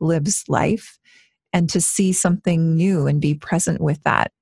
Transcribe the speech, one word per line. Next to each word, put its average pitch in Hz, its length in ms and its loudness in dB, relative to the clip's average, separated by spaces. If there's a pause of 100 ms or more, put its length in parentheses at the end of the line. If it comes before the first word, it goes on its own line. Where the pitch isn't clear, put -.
lives 160 480 -2
life - 500 -2 (560)
and 170 160 2
to 175 100 0
see 185 320 0
something 170 640 0
new 170 300 2
and 147 120 0
be 147 160 0
present 165 460 -4
with 147 220 -2
that. - 400 0